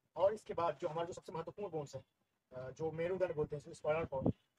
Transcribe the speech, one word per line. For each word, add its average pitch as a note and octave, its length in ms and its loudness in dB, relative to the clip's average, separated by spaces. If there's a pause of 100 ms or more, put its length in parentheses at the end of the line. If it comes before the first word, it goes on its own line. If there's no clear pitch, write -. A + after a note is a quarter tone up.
(160)
और F#3+ 180 6
इसके G#3+ 200 -8
बाद E3+ 280 2
जो E3+ 60 2
हमारा E3+ 200 -2
जो F#3 60 -8
सबसे F#3 200 -12
महत्वपूर्ण E3+ 380 -6
बोन्स D3 240 -4
है, B2 80 -10 (500)
अ, B2+ 180 -8
जो D#3 200 -4
मेरुदंड E3+ 440 0
बोलते D3 200 0
हैं, D#3 180 -8
स्पाइनल D#3+ 320 2
कॉर्ड, - 260 4 (280)